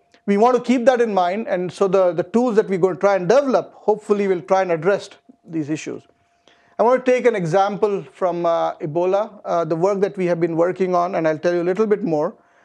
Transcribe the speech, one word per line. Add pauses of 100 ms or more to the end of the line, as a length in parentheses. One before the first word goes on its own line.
(260)
we
want
to
keep
that
in
mind,
and
so
the,
the
tools
that
we're
going
to
try
and
develop,
hopefully
will
try
and
address (340)
these
issues. (760)
I
want
to
take
an
example
from,
uh,
Ebola,
uh,
the
work
that
we
have
been
working
on,
and
I'll
tell
you
a
little
bit
more, (300)